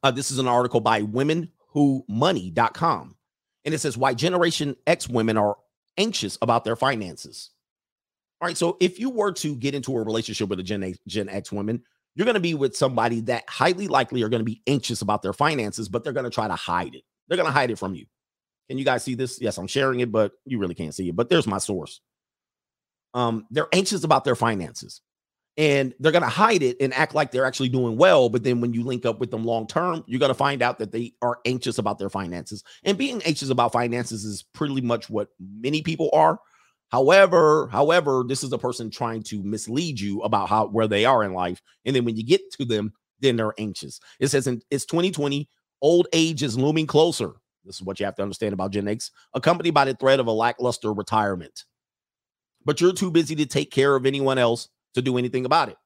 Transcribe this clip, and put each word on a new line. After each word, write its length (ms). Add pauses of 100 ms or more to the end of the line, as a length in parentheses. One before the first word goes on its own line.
uh, 60
this 200
is 80
an 100
article 320
by 220
women 480 (180)
who 400
money 420
dot 220
com. 420 (520)
And 80
it 40
says 200
why 160
Generation 640 (100)
X 220
women 280
are 220 (400)
anxious 420
about 240
their 120
finances. 760 (880)
All 60
right, 100
so 240
if 180
you 120
were 220
to 240
get 180
into 220
a 60
relationship 460
with 120
a 20
Gen 200
A, 120 (120)
Gen 220
X 240
woman, 300 (320)
you're 120
gonna 140
be 140
with 200
somebody 480
that 260
highly 400
likely 340
are 80
gonna 140
be 220
anxious 360
about 180
their 140
finances, 540
but 140
they're 120
gonna 160
try 180
to 60
hide 400
it. 80 (260)
They're 80
gonna 140
hide 200
it 80
from 160
you. 120 (600)
Can 100
you 60
guys 200
see 100
this? 260
Yes, 180
I'm 80
sharing 340
it, 100
but 220 (140)
you 120
really 160
can't 200
see 160
it. 60
But 120
there's 180
my 120
source. 420 (1120)
Um, 380
they're 240
anxious 280
about 220
their 100
finances. 680 (560)
And 400
they're 140
gonna 160
hide 340
it 200
and 100
act 220
like 160
they're 160
actually 240
doing 260
well. 320
But 160
then 160
when 140
you 100
link 220
up 120
with 120
them 140
long 220
term, 400
you're 140
gonna 140
find 260
out 180
that 140
they 300
are 240
anxious 320
about 200
their 120
finances. 520 (220)
And 140
being 240
anxious 260
about 240
finances 520
is 180
pretty 400
much 260
what 220 (100)
many 400
people 320
are. 260 (520)
However, 840
however, 560
this 160
is 80
a 60
person 320
trying 340
to 180
mislead 560
you 220
about 280
how, 200
where 180
they 180
are 200
in 80
life. 280 (240)
And 120
then 80
when 120
you 60
get 300
to 120
them, 280 (260)
then 160
they're 240
anxious. 400 (220)
It 80
says 180
in, 240
it's 140
twenty 260
twenty, 380 (320)
old 320
age 300
is 160
looming 280
closer. 460 (320)
This 120
is 60
what 160
you 60
have 120
to 60
understand 300
about 200
Gen 160
X, 220 (220)
accompanied 400
by 140
the 80
threat 260
of 60
a 60
lackluster 600
retirement. 720 (1000)
But 160
you're 120
too 180
busy 260
to 100
take 240
care 260
of 80
anyone 320
else 320 (260)
to 80
do 160
anything 260
about 240
it. 160